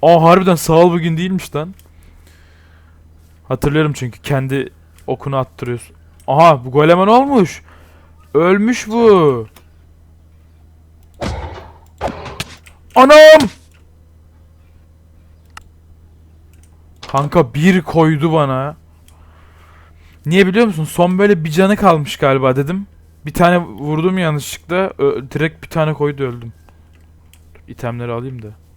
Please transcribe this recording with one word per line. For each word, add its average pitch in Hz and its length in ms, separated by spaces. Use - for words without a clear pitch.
Aa, 160 220
harbiden 185 320
sağ 160 180
ol 175 180
bugün 170 260
değilmiş 185 380
lan. 165 180
Hatırlıyorum 147 460
çünkü 123 280
kendi 135 480
okunu 135 300
attırıyorsun. 123 580
Aha, 143 380
bu 131 60
goleme 160 340
ne 208 60
olmuş? 254 520
Ölmüş 202 540
bu. 185 600
Anam! 302 440
Kanka 139 460
bir 180 280
koydu 160 520
bana. 143 420
Niye 185 220
biliyor 214 180
musun? 160 200
Son 180 340
böyle 202 240
bir 160 80
canı 190 240
kalmış 165 420
galiba 135 380
dedim. 170 320
Bir 151 80
tane 175 240
vurdum 156 600
yanlışlıkla. 170 800
Ö-, 139 340
direkt 160 320
bir - 60
tane 156 240
koydu, 147 300
öldüm. 120 300
İtemleri 120 440
alayım 123 300
da. 107 60